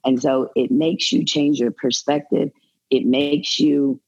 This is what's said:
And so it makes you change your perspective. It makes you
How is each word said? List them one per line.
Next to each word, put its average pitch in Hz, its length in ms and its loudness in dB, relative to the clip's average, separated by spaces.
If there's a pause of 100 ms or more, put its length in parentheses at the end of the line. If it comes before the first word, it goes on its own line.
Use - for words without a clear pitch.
And 131 160 2
so 131 360 0
it 127 140 0
makes 160 420 0
you - 120 0
change 147 360 0
your 120 100 0
perspective. - 800 -2 (400)
It 131 140 2
makes 143 560 0
you 143 480 2